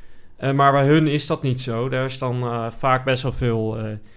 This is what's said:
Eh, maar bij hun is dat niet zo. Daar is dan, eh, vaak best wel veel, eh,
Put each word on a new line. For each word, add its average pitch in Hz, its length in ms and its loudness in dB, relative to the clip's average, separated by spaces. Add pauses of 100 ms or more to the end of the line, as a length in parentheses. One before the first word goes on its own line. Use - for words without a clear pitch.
(360)
Eh, 135 160 -2
maar 139 200 6
bij 139 140 4
hun 156 200 6
is 147 200 0
dat - 160 -4
niet 127 180 -2
zo. 120 280 -4
Daar 131 160 -2
is 131 140 -6
dan, 123 240 -4
eh, 117 280 -4
vaak 127 340 0
best 127 180 0
wel 127 100 -2
veel, 113 460 -2
eh, 110 140 -6 (240)